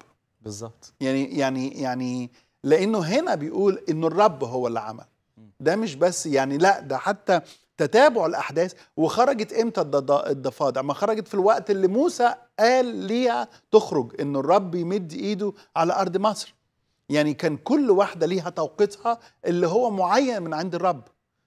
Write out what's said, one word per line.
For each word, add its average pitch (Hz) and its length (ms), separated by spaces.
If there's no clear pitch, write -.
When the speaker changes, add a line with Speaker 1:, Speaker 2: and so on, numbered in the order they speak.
Speaker 1:
بالظبط. 110 580
Speaker 2:
يعني، 135 380
يعني، 131 420
يعني 127 500
لأنه 190 340
هنا 208 360
بيقول 185 540
إنه 160 180
الرب 165 380
هو 123 220
اللي 117 140
عمل. 110 240
Speaker 1:
مم. 110 140
Speaker 2:
ده 156 160
مش 214 180
بس، 175 320
يعني، 139 320
لا، 190 220
ده 135 180
حتى 196 420
تتابع 220 500
الأحداث. 170 480
وخرجت 220 560
إمتى 226 280
الض-، 143 160
الض-، 143 320
الضفادع؟ 131 540
ما 143 120
خرجت 220 340
في - 60
الوقت 202 360
اللي 190 180
موسى 247 460
قال 254 280
ليها 233 640
تخرج، 165 500
إنه 143 200
الرب 175 340
يمد 175 380
إيده 202 400
على 165 160
أرض 185 240
مصر. 202 380
يعني 147 260
كان 156 220
كل 269 340
واحدة 180 360
ليها 175 240
توقيتها 202 680
اللي 175 200
هو 220 240
معين 202 520
من 160 120
عند 170 200
الرب. 170 280